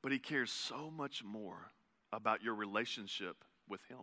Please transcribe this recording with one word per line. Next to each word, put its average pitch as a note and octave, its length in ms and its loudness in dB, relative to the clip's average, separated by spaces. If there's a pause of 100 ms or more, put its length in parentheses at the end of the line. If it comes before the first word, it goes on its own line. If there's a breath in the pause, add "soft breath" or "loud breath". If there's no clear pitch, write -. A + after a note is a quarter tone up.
but C3+ 100 2
he C3+ 60 4
cares B2+ 320 2
so D3+ 400 -2
much C#3+ 340 -4
more G2+ 460 -6 (420)
about A2 300 4
your A2+ 120 2
relationship G#2 800 0 (320)
with G2 180 -6
him. B2+ 160 -12